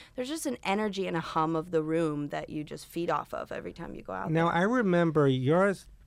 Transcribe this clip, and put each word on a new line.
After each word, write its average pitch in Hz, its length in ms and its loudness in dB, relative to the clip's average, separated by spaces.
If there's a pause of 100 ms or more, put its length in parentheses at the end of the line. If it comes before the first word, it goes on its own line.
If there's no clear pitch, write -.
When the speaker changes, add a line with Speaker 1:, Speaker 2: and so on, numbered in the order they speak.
(160)
Speaker 1:
there's 254 120 -6
just 311 180 -6
an 277 200 -4
energy 196 420 0
and 180 80 -2
a 160 60 0
hum 160 340 0
of 165 160 -2
the 160 100 2
room 156 480 0
that 151 200 -6
you 151 160 -6
just 147 200 -14
feed 175 240 -4
off 147 240 -2
of - 200 -8
every - 180 -8
time - 240 -12
you - 80 -12
go - 80 -12
out 170 180 -6
Speaker 2:
Now, 165 200 4
Speaker 1:
there. 170 80 0
Speaker 2:
I 175 60 2
remember 175 680 4
your 139 400 4
s-, - 180 -4 (200)